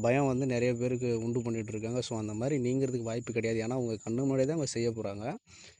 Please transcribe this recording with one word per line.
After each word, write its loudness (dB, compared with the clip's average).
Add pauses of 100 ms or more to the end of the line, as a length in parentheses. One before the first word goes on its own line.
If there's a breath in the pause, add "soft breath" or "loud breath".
பயம் 4
வந்து 2
நிறைய 2
பேருக்கு 0
உண்டு 0
பண்ணிட்டு -4
இருக்காங்க. -4
So, -4
அந்த -4
மாதிரி 0
நீங்கிறதுக்கு 0
வாய்ப்பு -4
கிடையாது. 0
ஏன்னா, 0
உங்க 0
கண்ணு -4
முன்னாடியே 4
தான் 2
அவங்க 0
செய்ய 0
போறாங்க. -4 (440 loud breath)